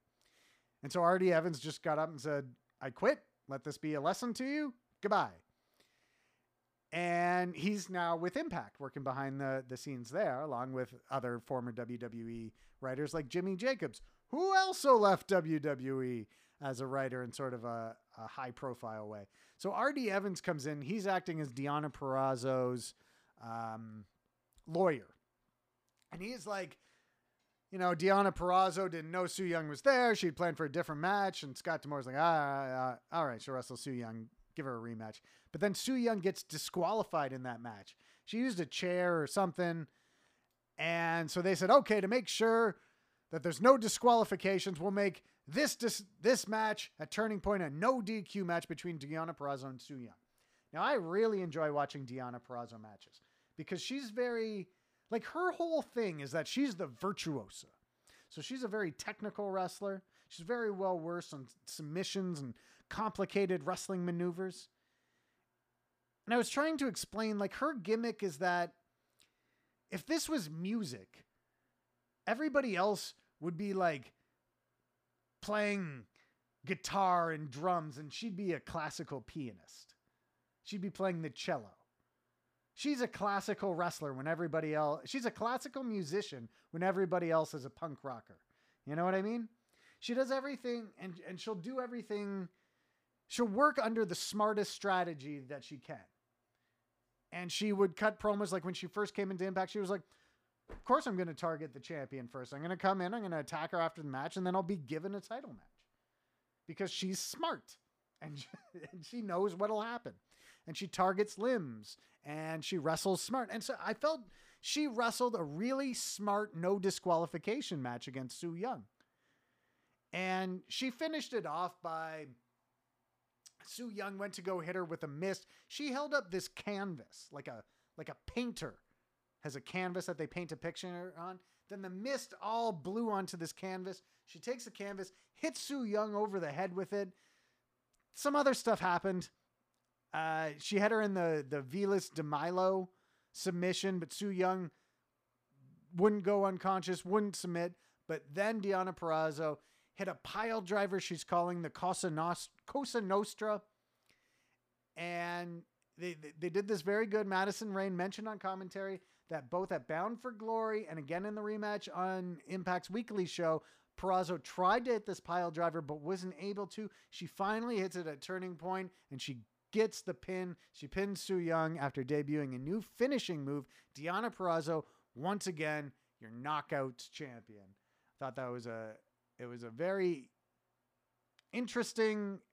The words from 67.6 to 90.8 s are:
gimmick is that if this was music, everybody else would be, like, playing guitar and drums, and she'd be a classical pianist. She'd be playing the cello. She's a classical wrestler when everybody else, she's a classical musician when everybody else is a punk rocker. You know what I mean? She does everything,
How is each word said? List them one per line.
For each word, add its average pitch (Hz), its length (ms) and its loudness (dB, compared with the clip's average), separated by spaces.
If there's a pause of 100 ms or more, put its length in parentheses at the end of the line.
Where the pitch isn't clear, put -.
gimmick 220 500 0
is 165 160 -2
that 175 360 2 (1200)
if 190 120 -4
this 320 240 0
was 233 220 -2
music, 165 720 -6 (1040)
everybody 262 480 2
else 196 400 2 (260)
would 170 160 -4
be, 202 160 -2
like, 170 400 0 (1300)
playing 202 680 0 (600)
guitar 180 640 4
and 156 180 -4
drums, 151 480 0
and 147 160 -10
she'd 214 240 -6
be 190 160 0
a 139 80 0
classical 151 600 -6
pianist. - 720 -12 (720)
She'd 208 160 -6
be 190 100 -2
playing 180 320 0
the 156 80 -4
cello. 120 400 -4 (1040)
She's 277 260 0
a 247 60 0
classical 196 640 0
wrestler 160 400 -2
when 131 140 -6
everybody 160 480 0
else, 151 300 2
she's 247 220 -4
a 220 40 0
classical 254 540 -4
musician 180 640 -2 (240)
when 165 100 -4
everybody 180 480 2
else 160 240 4
is 135 100 -6
a 135 60 -10
punk 151 320 -8
rocker. 123 380 -10 (440)
You 147 120 -6
know 170 80 2
what 185 100 4
I 190 80 2
mean? 226 260 -2 (520)
She - 120 -4
does 254 200 2
everything, 254 560 -4 (100)